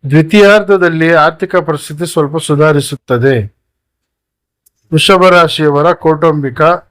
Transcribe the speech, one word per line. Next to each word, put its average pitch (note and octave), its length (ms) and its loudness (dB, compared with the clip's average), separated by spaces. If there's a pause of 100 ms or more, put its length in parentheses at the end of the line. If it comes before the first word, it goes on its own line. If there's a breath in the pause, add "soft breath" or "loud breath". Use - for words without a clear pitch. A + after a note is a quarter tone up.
(100)
ದ್ವಿತೀಯಾರ್ಧದಲ್ಲಿ F3+ 1000 2
ಆರ್ಥಿಕ E3 440 0
ಪರಿಸ್ಥಿತಿ D#3 500 -6
ಸ್ವಲ್ಪ D#3 300 -4
ಸುಧಾರಿಸುತ್ತದೆ. C#3 1200 -2 (1400)
ವೃಷಭ F#3 340 2
ರಾಶಿಯವರ D#3+ 680 2
ಕೌಟುಂಬಿಕ D#3 720 -2 (280)